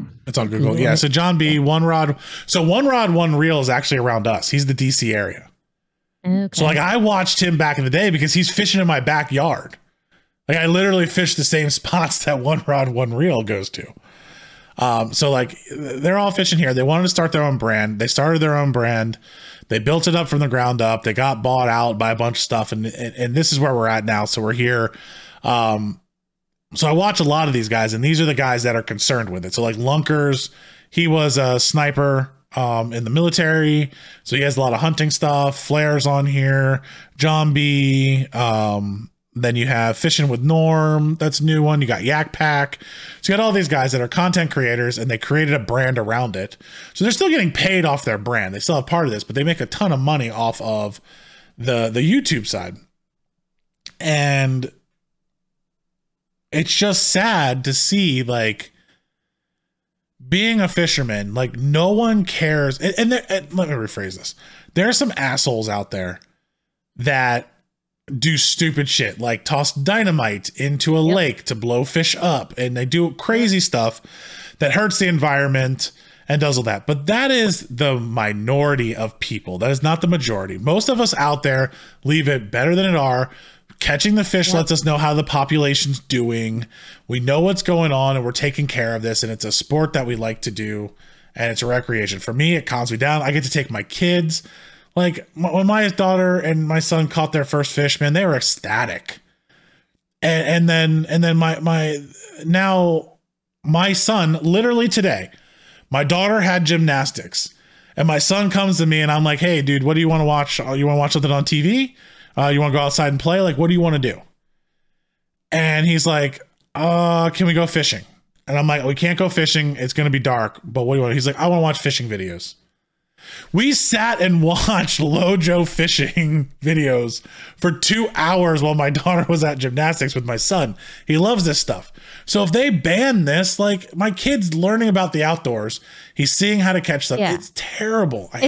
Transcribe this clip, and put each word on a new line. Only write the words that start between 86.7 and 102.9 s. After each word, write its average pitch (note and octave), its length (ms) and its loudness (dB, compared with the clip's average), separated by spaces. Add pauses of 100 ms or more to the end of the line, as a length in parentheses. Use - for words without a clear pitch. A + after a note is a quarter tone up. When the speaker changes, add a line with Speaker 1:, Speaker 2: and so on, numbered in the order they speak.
Speaker 1:
We B2 140 -4
know C#3 180 0
what's F#3 240 0
going E3 300 2
on, C3+ 240 2
and A#2+ 80 -2
we're A#2+ 80 -2
taking C#3+ 340 -2
care A#2 280 -2
of A2 60 -4
this, A2+ 220 -2
and A2+ 80 -4
it's A2 140 -8
a G#2+ 60 -4
sport D#3 420 0
that C3+ 120 -2
we A#2+ 120 -4
like A2+ 240 -6
to A#2 100 -6
do, G#2 400 -8 (440)
and A#2 180 -2
it's - 80 -4
a A#2+ 60 -2
recreation. A2+ 520 -2
For A2+ 140 -8
me, D#3 220 2
it D3 100 -4
calms A#2+ 260 -4
me A2+ 60 -4
down. D3 240 0
I C#3 100 -2
get C#3+ 140 -2
to C3 40 -6
take C#3 220 -2
my G#2 120 -6
kids. F3 600 -2 (520)
Like, F3 400 -2
m-, E3+ 160 -4
when F#3+ 160 2
my G#3+ 220 2
daughter F#3 480 2
and D#3+ 300 0
my D#3+ 120 2
son D#3+ 300 0
caught D#3 240 0
their D3+ 100 0
first C#3+ 300 -2
fish, C#3+ 260 0
man, D3 140 2
they F#3+ 140 2
were D3+ 80 2
ecstatic. A2 840 -4 (1040)
And, D#3+ 260 0
and E3+ 220 4
then, D#3+ 400 2
and E3+ 140 2
then E3 120 2
my, D#3+ 240 2
my, D#3 380 0 (480)
now F3+ 680 2 (520)